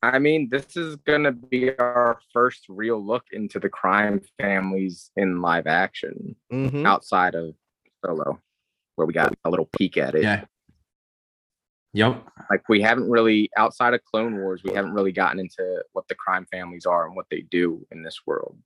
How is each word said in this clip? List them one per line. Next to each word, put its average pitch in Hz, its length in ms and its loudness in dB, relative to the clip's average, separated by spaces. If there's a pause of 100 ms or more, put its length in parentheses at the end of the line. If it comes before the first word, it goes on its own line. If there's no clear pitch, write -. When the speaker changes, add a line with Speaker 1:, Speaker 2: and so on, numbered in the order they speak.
Speaker 1:
I 123 160 4
mean, 151 320 2
this 135 260 -4
is 160 200 -6
gonna 147 340 2
be 127 480 -2
our 123 400 2 (140)
first 120 360 2
real 107 320 -4
look 110 300 -4
into 104 300 -6
the 98 80 -2
crime 101 520 2 (200)
families 95 760 -2
in 92 280 0
live 85 260 0
action - 640 -4 (180)
Speaker 2:
Mm-hmm. 135 340 -2
Speaker 1:
outside 90 500 2
of 82 180 -8 (500)
Solo, 80 360 -4 (560)
where 80 100 0
we 82 60 -2
got 80 200 2 (120)
a 80 60 0
little 85 180 -2 (100)
peek 90 180 0
at 71 200 0
it. 78 80 4
Speaker 3:
Yeah. 101 200 0 (1500)
Yep. 120 320 2 (240)
Speaker 1:
Like, 98 200 0
we 107 120 6
haven't 113 300 2
really, 113 460 4
outside 117 380 2
of 120 100 -4
Clone 110 360 -4
Wars, 92 220 -4
we 92 100 -6
haven't 98 220 -2
really 98 160 2
gotten 92 300 0
into 92 500 -6
what - 160 -8
the 92 80 -6
crime 92 320 -4
families 90 400 -10
are 87 180 2
and 82 120 -12
what 92 160 -10
they 82 80 -6
do 87 500 -2
in 80 140 -16
this 80 200 -16
world. - 420 -6